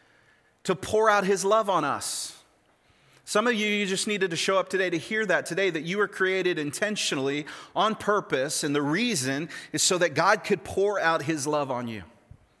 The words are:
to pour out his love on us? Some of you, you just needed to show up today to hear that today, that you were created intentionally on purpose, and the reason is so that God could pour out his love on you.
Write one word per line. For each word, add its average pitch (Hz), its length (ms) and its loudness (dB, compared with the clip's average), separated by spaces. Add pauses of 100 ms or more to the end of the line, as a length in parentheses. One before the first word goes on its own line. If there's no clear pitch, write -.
(640)
to 185 100 0
pour 214 340 2
out 202 140 6
his 190 220 2
love 208 240 4
on 165 160 2
us? - 520 -4 (880)
Some 220 220 0
of 247 60 2
you, 214 120 0
you 208 200 0
just 190 200 -2
needed 190 260 -2
to 170 40 -6
show 190 220 2
up 185 100 0
today 185 220 0
to 170 80 -2
hear 220 280 -2
that 156 200 2
today, 185 240 0
that 160 140 -4
you 175 140 -4
were 202 120 0
created 185 500 0
intentionally 147 880 -2 (280)
on 208 220 2
purpose, 156 680 0
and 143 100 0
the 147 60 2
reason 151 680 -2 (240)
is 151 100 -2
so 185 180 2
that 170 140 2
God 185 300 4
could - 220 -2
pour 196 340 0
out 165 240 2
his 147 240 -2
love 147 240 0
on 120 160 -4
you. 110 160 -8 (580)